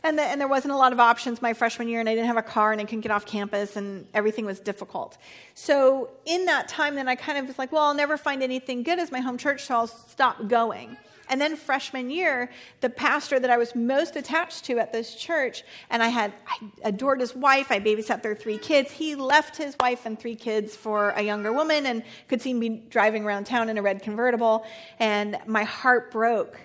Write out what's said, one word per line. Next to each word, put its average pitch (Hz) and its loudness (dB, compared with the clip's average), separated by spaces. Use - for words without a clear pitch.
and 311 0
the, 302 2
and 277 -2
there 277 0
wasn't 269 0
a 277 -2
lot 254 6
of 240 0
options 233 4
my 233 0
freshman 233 -2
year, 233 -2
and 226 0
I 226 2
didn't 226 2
have 233 2
a 220 0
car, 220 2
and 214 -2
I 208 -4
couldn't 214 -6
get 214 -2
off 208 0
campus, 202 -4
and 196 -8
everything 214 0
was 190 -8
difficult. - -8
So 269 4
in 359 0
that 294 2
time, 294 -2
then 269 -4
I 254 0
kind 285 -6
of 269 -4
was 262 -12
like, 262 -6
"Well, 311 2
I'll 294 4
never 294 0
find 277 -2
anything 254 -4
good 339 0
as 339 -4
my 262 -6
home 247 -4
church, 277 -4
so 262 -2
I'll 233 2
stop - -2
going." 220 0
And 262 0
then 302 0
freshman 262 -4
year, 285 0
the 247 0
pastor 285 0
that 254 0
I 240 8
was 240 0
most 269 0
attached 320 -4
to 240 0
at - -2
this 226 -6
church, 294 -4
and 233 2
I 226 4
had, 220 0
I - -8
adored 254 0
his 247 -2
wife, 269 4
I 202 2
babysat 214 0
their 214 -2
three 214 -6
kids. 277 2
He 311 -6
left 285 2
his 285 -8
wife 247 0
and 220 -8
three 233 -8
kids 214 -2
for 208 0
a 208 -2
younger 208 -2
woman 302 2
and 226 -2
could 247 0
see 254 -4
me 233 0
driving 214 2
around 202 -2
town 226 0
in 214 -2
a 202 -2
red 196 0
convertible, 226 2
and 208 0
my 214 0
heart 240 2
broke. 226 0